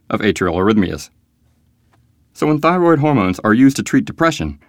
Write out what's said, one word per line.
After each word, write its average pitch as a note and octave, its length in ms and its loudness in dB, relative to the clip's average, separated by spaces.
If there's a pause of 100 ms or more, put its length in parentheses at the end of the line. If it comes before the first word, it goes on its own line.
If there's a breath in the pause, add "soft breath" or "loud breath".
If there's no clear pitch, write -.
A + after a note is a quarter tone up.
(100)
of A2 100 -4
atrial F#2 360 -2
arrhythmias. F#2+ 540 0 (1200)
So D3+ 160 -4
when D3+ 120 0
thyroid E3+ 380 2
hormones B2 420 0
are G#2+ 140 2
used C3+ 220 4
to A2 60 -4
treat B2+ 220 -2
depression, A2+ 540 -4 (100)